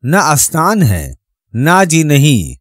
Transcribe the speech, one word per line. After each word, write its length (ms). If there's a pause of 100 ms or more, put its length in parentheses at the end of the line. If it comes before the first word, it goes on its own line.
ना 160
आस्थान 600
है, 340 (380)
ना 300
जी 200
नहीं 560